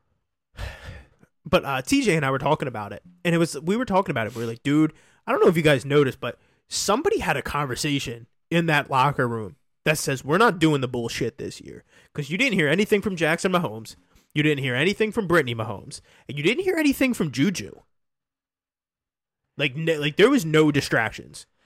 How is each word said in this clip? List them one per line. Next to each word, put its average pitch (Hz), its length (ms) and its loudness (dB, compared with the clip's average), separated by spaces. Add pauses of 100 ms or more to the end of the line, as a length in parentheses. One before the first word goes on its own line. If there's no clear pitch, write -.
(1500)
But, 170 200 0
uh, 135 160 -4
T 277 220 0
J 208 120 2
and 151 100 0
I 135 60 0
were 135 80 -2
talking 147 300 -2
about 107 240 -8
it, - 80 -14 (240)
and 170 100 2
it 165 40 2
was, 160 200 -2
we 165 160 -2
were 247 100 -2
talking 190 260 0
about 117 160 -4
it. 110 80 -10
We 113 80 -8
were 117 40 -4
like, 117 160 -10
"Dude, 151 300 2 (320)
I 208 60 -4
don't 285 100 0
know 415 80 8
if 165 80 4
you 165 60 2
guys 143 200 4
noticed, 139 380 2
but 120 180 -10 (300)
somebody 339 500 0
had 170 160 -2
a 127 60 -2
conversation 135 840 -4 (220)
in 170 180 2
that 147 220 2
locker 135 380 2
room 110 280 -6 (280)
that 151 140 0
says, 139 260 -4
'We're 143 140 0
not 208 220 4
doing 156 200 4
the 127 80 -2
bullshit 120 500 -4
this - 220 -10
year.' - 240 -18 (300)
'Cause 143 160 -8
you 175 80 -2
didn't 247 160 0
hear 165 160 2
anything 202 320 2
from 190 140 -4
Jackson 165 360 0
Mahomes. 113 440 -4 (380)
You 147 100 0
didn't 147 200 0
hear 127 120 -2
anything 202 360 0
from 220 140 -2
Brittany 156 300 2
Mahomes. 104 440 -8 (280)
And 139 100 -10
you 147 60 -4
didn't 254 200 0
hear 370 120 -2
anything 277 400 2
from 160 160 -2
Juju. 131 400 -2 (1900)
Like, 143 180 -2
n-, 160 240 0
like, 147 180 -2
there 214 120 8
was 262 160 4
no 156 260 4
distractions." 113 760 -4 (180)